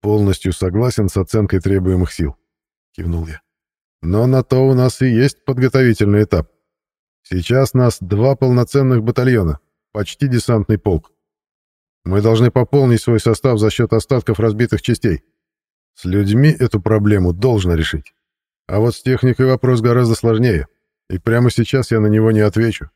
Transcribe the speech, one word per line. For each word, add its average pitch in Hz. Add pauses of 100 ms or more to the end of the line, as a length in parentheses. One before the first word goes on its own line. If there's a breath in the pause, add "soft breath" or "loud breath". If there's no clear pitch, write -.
«Полностью 101
согласен 104
с -
оценкой 98
требуемых 92
сил», 78 (580)
кивнул 82
я. 80 (600)
«Но 101
на 131
то 127
у 135
нас 127
и 135
есть 120
подготовительный 120
этап. 87 (720)
Сейчас 117
нас 123
два 104
полноценных 127
батальона, 113 (320)
почти 107
десантный 110
полк. 85 (920)
Мы 95
должны 113
пополнить 123
свой 117
состав 117
за 107
счёт 117
остатков 113
разбитых 110
частей. 110 (720)
С -
людьми 104
эту 123
проблему 104
должно 98
решить. 80 (520)
А 98
вот 113
с -
техникой 127
вопрос 127
гораздо 120
сложнее, 110 (420)
и 92
прямо 117
сейчас 120
я 113
на 107
него 110
не 107
отвечу. 107